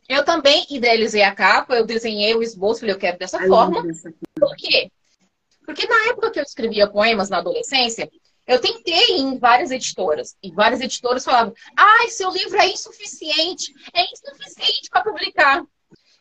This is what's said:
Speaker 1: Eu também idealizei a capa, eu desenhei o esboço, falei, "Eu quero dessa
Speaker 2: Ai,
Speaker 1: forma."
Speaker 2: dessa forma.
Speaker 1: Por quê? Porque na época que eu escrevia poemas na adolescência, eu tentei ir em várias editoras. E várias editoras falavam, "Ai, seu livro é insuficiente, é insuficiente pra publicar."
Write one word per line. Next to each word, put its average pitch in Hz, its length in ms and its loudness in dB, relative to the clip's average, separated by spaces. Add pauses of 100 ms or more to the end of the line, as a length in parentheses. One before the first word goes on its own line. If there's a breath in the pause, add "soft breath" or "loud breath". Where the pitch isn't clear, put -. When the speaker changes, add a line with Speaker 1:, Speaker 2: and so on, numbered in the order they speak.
Speaker 1:
Eu 277 160 -2
também 320 460 2
idealizei 226 520 0
a 196 140 2
capa, 233 400 2
eu 233 100 2
desenhei 220 500 -2
o 226 80 0
esboço, 214 380 -2
falei, 208 140 -2
"Eu - 40 -10
quero 180 200 -2
dessa 190 200 -6
Speaker 2:
Ai, 370 80 -2
Speaker 1:
forma." 359 360 4
Speaker 2:
dessa 330 200 -8
forma. 330 140 -20 (180)
Speaker 1:
Por - 200 2
quê? - 360 -2 (720)
Porque 311 220 -8
na 453 220 2
época 453 220 -2
que 330 80 -4
eu 294 40 -2
escrevia 214 460 0
poemas 202 400 0
na 190 80 -2
adolescência, 175 720 -4 (380)
eu 254 120 4
tentei 359 580 -2
ir 277 40 -2
em 269 160 -4
várias 247 320 4
editoras. 185 720 -4
E 190 100 -14
várias 226 300 0
editoras 247 420 -4
falavam, 233 300 2 (240 loud breath)
"Ai, 427 320 6
seu 370 220 -6
livro 370 280 -4
é 370 80 4
insuficiente, 349 1040 -6 (220 loud breath)
é 349 180 2
insuficiente - 800 -8
pra 359 140 0
publicar." 339 600 0 (580 soft breath)